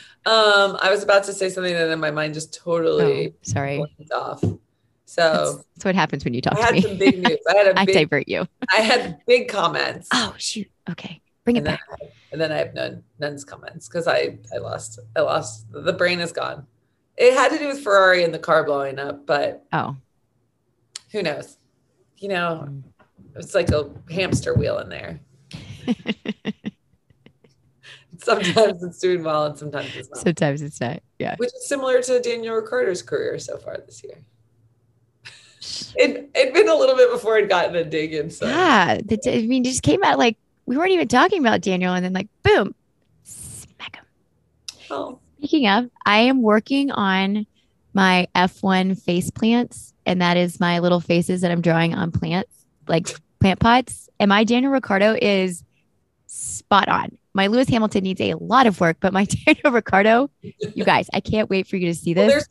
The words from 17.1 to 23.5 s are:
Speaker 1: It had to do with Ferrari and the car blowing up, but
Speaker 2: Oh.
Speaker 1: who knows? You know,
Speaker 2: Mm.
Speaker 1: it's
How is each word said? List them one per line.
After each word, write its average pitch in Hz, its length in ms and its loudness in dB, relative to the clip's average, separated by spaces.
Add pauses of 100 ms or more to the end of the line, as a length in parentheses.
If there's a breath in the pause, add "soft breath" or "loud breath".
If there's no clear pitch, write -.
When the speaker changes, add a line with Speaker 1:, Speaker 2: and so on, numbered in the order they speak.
Speaker 1:
It 254 180 6
had 269 180 2
to 311 60 0
do 294 120 -6
with 277 120 -6
Ferrari 190 440 4
and 160 80 -2
the 160 60 -8
car 160 260 2
blowing 139 340 -4
up, 143 260 -10
but - 380 -2 (100)
Speaker 2:
Oh. 143 220 -4 (1160)
Speaker 1:
who 208 120 -6
knows? - 340 -8 (600)
You 196 120 -10
know, 170 380 -4
Speaker 2:
Mm. 139 160 -14 (520)
Speaker 1:
it's 165 200 -8